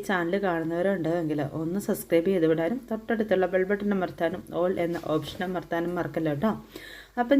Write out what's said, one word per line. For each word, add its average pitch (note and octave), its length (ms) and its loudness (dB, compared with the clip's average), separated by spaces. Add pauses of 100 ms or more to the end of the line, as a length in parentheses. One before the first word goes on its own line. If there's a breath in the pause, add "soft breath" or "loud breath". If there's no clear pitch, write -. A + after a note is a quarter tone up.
ചാനൽ F3 280 2 (100)
കാണുന്നവരുണ്ടെങ്കിൽ E3 960 0 (200)
ഒന്ന് E3+ 180 -2
സബ്സ്ക്രൈബ് F3 520 2
ചെയ്ത് E3+ 200 4
വിടാനും E3 300 0 (100)
തൊട്ടടുത്തുള്ള G#3+ 600 0
ബെൽ F#3 160 4
ബട്ടൺ G3+ 260 0
അമർത്താനും E3+ 480 -2 (160)
all F3+ 140 2 (120)
എന്ന E3+ 120 -2 (160)
ഓപ്ഷൻ D#3 340 -4
അമർത്താനും F3 520 -2
മറക്കല്ല D#3+ 300 -2
കേട്ടോ. D3 220 0 (720 loud breath)
അപ്പോൾ B3 180 4